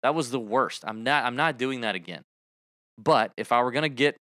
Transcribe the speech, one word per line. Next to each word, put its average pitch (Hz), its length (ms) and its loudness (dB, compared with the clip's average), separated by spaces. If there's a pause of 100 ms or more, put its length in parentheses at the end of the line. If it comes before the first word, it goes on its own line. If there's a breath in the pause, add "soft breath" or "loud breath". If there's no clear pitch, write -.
That 139 100 2
was 151 160 -2
the 127 100 -2
worst. 110 460 -2
I'm 110 180 -4
not, 135 220 2
I'm 120 100 -2
not 147 220 0
doing 127 240 -2
that 107 140 0
again. 85 260 -10 (760)
But 113 380 4
if - 160 -4
I 120 120 6
were 127 80 0
gonna 151 180 -2
get 139 320 2